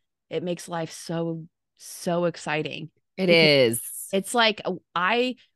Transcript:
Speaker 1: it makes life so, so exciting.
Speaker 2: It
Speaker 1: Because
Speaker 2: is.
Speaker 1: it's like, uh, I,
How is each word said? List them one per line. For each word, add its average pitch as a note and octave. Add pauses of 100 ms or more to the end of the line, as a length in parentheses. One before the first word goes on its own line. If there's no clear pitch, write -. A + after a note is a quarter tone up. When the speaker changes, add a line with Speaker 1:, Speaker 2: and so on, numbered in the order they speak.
(300)
Speaker 1:
it D#3+
makes F3
life E3
so, E3 (320)
so -
exciting. D#3 (260)
Speaker 2:
It F#3
Speaker 1:
Because C#3+
Speaker 2:
is. -
Speaker 1:
it's G3
like, A3
uh, F#3 (220)
I, A#3 (200)